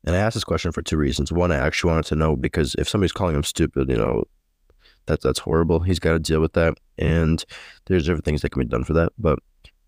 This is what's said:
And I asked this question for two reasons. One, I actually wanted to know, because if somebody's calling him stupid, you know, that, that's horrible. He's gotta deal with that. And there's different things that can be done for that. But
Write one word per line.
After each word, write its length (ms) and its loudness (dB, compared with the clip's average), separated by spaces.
And 120 0
I 40 2
asked 160 0
this 80 -4
question 280 -2
for 100 -6
two 160 -2
reasons. 340 0
One, 200 2
I 60 2
actually 340 0
wanted 140 0
to 100 -2
know, 200 2
because 440 -2
if 100 -2
somebody's 220 0
calling 240 -2
him 80 0
stupid, 460 0
you 80 2
know, 260 0
that, 140 0
that's 180 0
horrible. 420 2
He's 180 0
gotta 200 0
deal 220 0
with 120 0
that. 220 2
And 460 2
there's 200 2
different 200 -2
things 160 0
that 100 -2
can 100 -2
be 60 0
done 160 -2
for 100 -2
that. 240 2
But 220 0